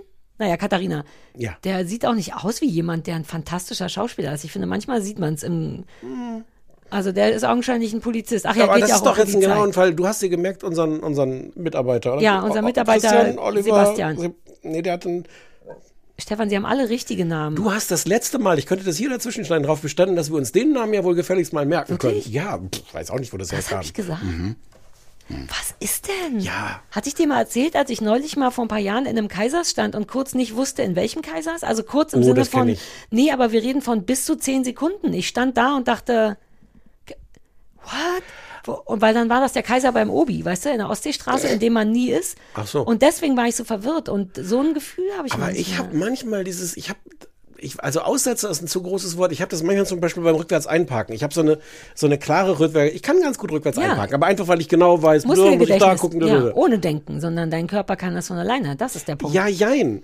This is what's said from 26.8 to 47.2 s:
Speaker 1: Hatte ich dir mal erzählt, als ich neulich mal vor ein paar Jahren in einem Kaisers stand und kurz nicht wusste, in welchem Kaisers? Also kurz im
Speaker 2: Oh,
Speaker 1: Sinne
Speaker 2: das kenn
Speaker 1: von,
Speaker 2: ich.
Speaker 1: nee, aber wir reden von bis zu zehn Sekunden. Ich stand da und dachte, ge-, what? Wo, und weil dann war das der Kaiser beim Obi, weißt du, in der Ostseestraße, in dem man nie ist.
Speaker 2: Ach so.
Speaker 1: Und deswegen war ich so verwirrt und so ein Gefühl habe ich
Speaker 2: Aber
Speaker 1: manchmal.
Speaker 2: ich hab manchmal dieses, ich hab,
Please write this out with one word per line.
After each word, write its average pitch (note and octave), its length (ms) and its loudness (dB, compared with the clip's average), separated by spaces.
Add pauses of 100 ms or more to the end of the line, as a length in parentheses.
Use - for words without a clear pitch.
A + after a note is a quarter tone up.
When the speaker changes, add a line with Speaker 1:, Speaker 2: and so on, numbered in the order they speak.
Speaker 1:
Hatte G#3 180 -6
ich C#4 60 -8
dir D#4+ 140 2
mal C4 100 0
erzählt, B3 380 0
als C#4 140 0
ich A3+ 100 -6
neulich B3+ 360 0
mal B3+ 140 2
vor A#3+ 140 -4
ein A3+ 40 -4
paar G#3+ 100 -4
Jahren G#3 260 -2
in A3+ 120 -2
einem G#3 120 -2
Kaisers C4+ 420 -2
stand G#3+ 240 -2
und G#3 140 -4
kurz C4 260 -6
nicht A3+ 220 -2
wusste, C4+ 260 -2
in F3+ 140 0
welchem A3+ 260 -2
Kaisers? D#4+ 400 -6
Also A3+ 220 -2
kurz D4+ 300 0
im B3 60 4
Speaker 2:
Oh, - 40 6
Speaker 1:
Sinne B3+ 120 8
Speaker 2:
das C4 140 2
kenn C4 100 2
Speaker 1:
von, A#3+ 100 2
Speaker 2:
ich. G#2 100 -4 (300)
Speaker 1:
nee, C4 200 4
aber B3 220 2
wir A3 100 2
reden C4 200 -2
von A3+ 220 -2
bis C4 200 -2
zu D#4+ 120 0
zehn C4 280 -2
Sekunden. D4 480 -4
Ich - 160 -4
stand B3 300 0
da C4+ 180 2
und B3 100 -2
dachte, A3 500 0 (680)
ge-, - 100 -18 (680)
what? E4+ 380 -4 (420)
Wo, - 80 -6 (140)
und A3 160 -4
weil A3 120 6
dann A#3 140 2
war A#3+ 120 4
das C4+ 120 2
der A#3+ 100 -2
Kaiser B3+ 300 2
beim A3 180 2
Obi, G3+ 340 0
weißt F3 200 -2
du, C#4+ 60 0
in B3 80 0
der G3 120 -4
Ostseestraße, C4+ 560 -2
in A#3+ 140 2
dem A#3 140 4
man G#3+ 180 2
nie B3 180 2
ist. E4 260 -2 (180)
Speaker 2:
Ach G#2+ 120 -6
so. C#3+ 160 -2
Speaker 1:
Und A#3 200 2
deswegen D4 340 4
war A#3+ 100 2
ich A#3+ 100 0
so A#3+ 80 -6
verwirrt A#3 440 -4
und G3 280 -4
so G#3+ 240 -2
ein D#4 140 2
Gefühl E4 300 -6 (120)
habe D#4 120 -8
ich - 60 -4
Speaker 2:
Aber - 100 -2
Speaker 1:
manchmal. F#3+ 160 -4
Speaker 2:
ich F#3+ 180 -4
hab F#3+ 160 -6
manchmal G#3+ 500 -2
dieses, F3+ 320 -8
ich - 140 -12
hab, - 60 -10 (600)